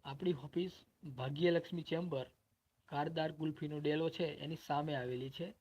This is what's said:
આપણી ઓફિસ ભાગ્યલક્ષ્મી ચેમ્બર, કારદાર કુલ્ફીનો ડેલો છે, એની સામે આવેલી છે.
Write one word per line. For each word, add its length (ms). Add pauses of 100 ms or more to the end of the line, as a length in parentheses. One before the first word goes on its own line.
આપણી 280
ઓફિસ 380 (460)
ભાગ્યલક્ષ્મી 640
ચેમ્બર, 440 (600)
કારદાર 460
કુલ્ફીનો 460
ડેલો 320
છે, 140
એની 320
સામે 380
આવેલી 360
છે. 300